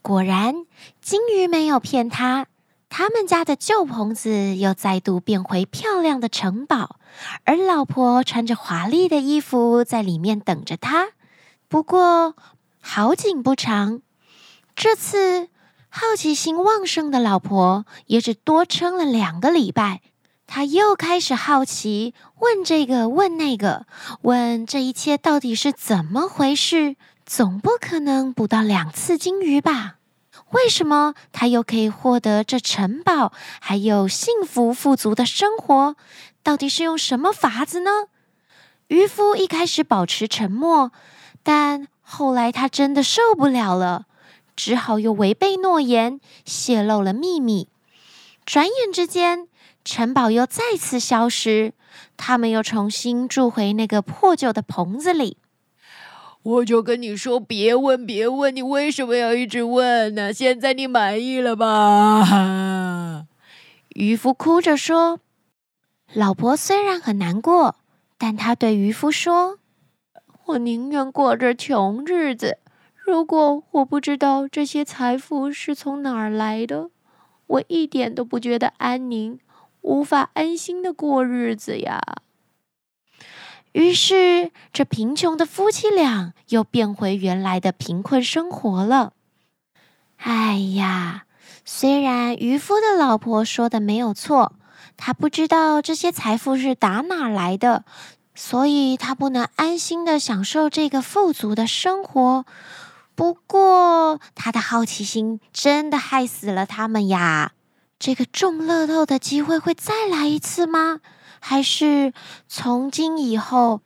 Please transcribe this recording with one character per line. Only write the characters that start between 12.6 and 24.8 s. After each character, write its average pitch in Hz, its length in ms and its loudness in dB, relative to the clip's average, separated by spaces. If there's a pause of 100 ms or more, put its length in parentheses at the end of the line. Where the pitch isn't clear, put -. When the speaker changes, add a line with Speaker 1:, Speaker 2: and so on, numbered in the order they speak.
Speaker 1:
好 220 340 0
景 370 280 -2
不 262 140 2
长， 214 440 -2 (760)
这 440 180 4
次 370 540 0 (420)
好 453 260 -2
奇 311 160 -2
心 320 300 -2
旺 415 240 2
盛 311 240 -2
的 269 80 2
老 208 220 2
婆 190 440 2 (220)
也 226 140 2
只 226 120 -4
多 311 320 2
撑 349 320 -4
了 349 80 0
两 202 360 0
个 254 100 4
礼 277 220 2
拜。 202 280 -2 (500)
她 277 140 -4
又 381 320 4
开 349 240 0
始 277 140 -2
好 269 280 2
奇， 214 520 -6 (240)
问 440 260 2
这 311 220 2
个 233 240 0
问 339 260 2
那 302 180 0
个， 202 300 -2 (380)
问 233 420 0
这 277 180 -4